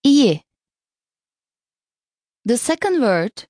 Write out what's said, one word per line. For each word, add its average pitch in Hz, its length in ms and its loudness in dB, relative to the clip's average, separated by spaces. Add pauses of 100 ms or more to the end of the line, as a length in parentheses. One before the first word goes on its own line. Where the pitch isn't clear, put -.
İyi. 277 400 2 (2000)
The 240 100 0
second 339 380 -4
word 202 440 -2 (120)